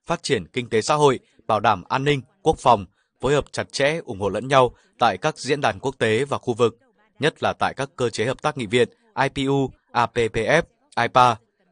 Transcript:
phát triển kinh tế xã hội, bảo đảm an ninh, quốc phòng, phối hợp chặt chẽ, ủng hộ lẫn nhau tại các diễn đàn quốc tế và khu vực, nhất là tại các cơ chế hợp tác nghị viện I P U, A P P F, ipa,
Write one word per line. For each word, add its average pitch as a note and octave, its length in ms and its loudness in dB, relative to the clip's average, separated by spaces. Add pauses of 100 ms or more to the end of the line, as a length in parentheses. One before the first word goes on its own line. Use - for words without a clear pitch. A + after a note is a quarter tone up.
phát E3+ 180 -6
triển G#2 300 -2
kinh B2 160 -6
tế A2 120 0
xã D3 140 0
hội, C#3+ 240 4 (280)
bảo A2 120 0
đảm G#2 300 2
an C3 140 -2
ninh, C#3+ 180 0 (200)
quốc D#3 180 0
phòng, A2 260 2 (360)
phối C3 120 0
hợp C#3 180 0
chặt - 200 -8
chẽ, D3 340 -2
ủng G#2 140 -10
hộ G2+ 100 -2
lẫn G#2+ 180 -4
nhau C3 280 4 (240)
tại G#2+ 180 2
các D#3 200 -4
diễn C#3 240 -4
đàn A2 180 -2
quốc C3 180 -6
tế A2+ 280 0
và C3+ 120 -6
khu - 160 -4
vực, A2 240 0 (420)
nhất C#3 240 -2
là G2+ 100 0
tại F2+ 200 -2
các C#3 220 -8
cơ B2 140 -2
chế A2 160 -4
hợp B2+ 160 -6
tác D3+ 160 -4
nghị B2+ 80 -6
viện A2+ 240 2 (320)
I C#3 80 2
P C3+ 180 -4
U, C#3 240 0 (200)
A A#2 140 0
P A2 80 -16
P A2+ 220 -2
F, A#2+ 260 2 (400)
ipa, A#2+ 340 4 (360)